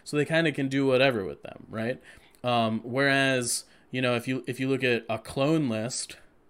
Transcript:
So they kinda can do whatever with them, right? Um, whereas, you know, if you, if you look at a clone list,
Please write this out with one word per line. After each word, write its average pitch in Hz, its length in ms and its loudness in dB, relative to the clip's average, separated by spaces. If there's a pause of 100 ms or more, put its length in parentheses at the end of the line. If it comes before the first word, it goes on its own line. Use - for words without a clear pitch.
So - 140 -6
they 147 80 2
kinda 160 280 2
can 143 160 -2
do 135 180 2
whatever 127 380 4
with 71 180 -10
them, - 280 -16
right? 113 320 -6 (400)
Um, 113 400 2
whereas, 135 840 0 (260)
you 131 120 -2
know, 123 140 2
if 117 100 -4
you, 131 200 -2
if 123 120 -6
you 131 100 -2
look 131 140 0
at 120 260 2
a 110 100 -2
clone 147 500 0
list, 110 480 -6 (340)